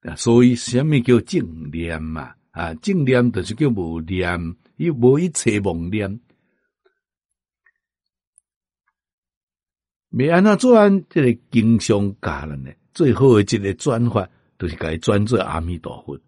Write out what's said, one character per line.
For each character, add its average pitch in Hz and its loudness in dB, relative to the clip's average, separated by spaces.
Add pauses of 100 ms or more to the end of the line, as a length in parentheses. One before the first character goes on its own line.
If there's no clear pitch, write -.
啊， 82 -14
所 117 4
以 123 4
什 123 -4
么 151 0
叫 120 2
正 80 -8
念 82 -8
嘛？ 80 -10 (160)
啊， 85 -10
正 180 -2
念 123 2
就 98 -6
是 104 -8
叫 151 0
无 85 -4
念， 87 -6 (220)
伊 165 -2
无 127 4
一 175 -2
切 107 -2
妄 87 -4
念。 101 -6 (4000)
要 139 0
安 185 4
怎 208 6
转？ 208 4
这 131 2
个 113 -6
经 113 2
上 101 0 (140)
教 76 -8
咱 71 -12
的 67 -18 (200)
最 143 2
好 127 6
的 104 6
一 104 -2
个 98 -4
转 120 -2
法， 104 -4 (300)
就 90 -6
是 82 -8
家 80 -8
己 82 -6
转 104 0
做 113 0
阿 80 -4
弥 87 -6
陀 69 -14
佛。 69 -14